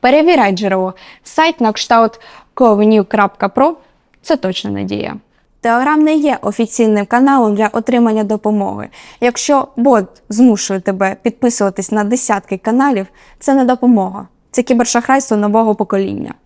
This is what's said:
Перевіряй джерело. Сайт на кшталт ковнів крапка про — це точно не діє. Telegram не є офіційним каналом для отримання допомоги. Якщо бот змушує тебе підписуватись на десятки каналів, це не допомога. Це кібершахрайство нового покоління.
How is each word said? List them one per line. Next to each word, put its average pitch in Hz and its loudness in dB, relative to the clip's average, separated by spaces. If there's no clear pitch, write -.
Перевіряй 277 4
джерело. 190 -4
Сайт 320 -2
на 220 0
кшталт 226 0
ковнів 214 4
крапка 202 -2
про — 294 0
це 311 0
точно 202 -6
не 196 -6
діє. - -8
Telegram 254 2
не 311 4
є 285 0
офіційним 214 0
каналом 247 2
для 208 0
отримання 226 0
допомоги. 208 -4
Якщо 254 0
бот 233 0
змушує 214 2
тебе 190 -4
підписуватись 220 -2
на 214 0
десятки 202 -4
каналів, 233 -2
це 269 0
не 269 2
допомога. 220 0
Це 254 -2
кібершахрайство 240 0
нового 208 0
покоління. 196 -4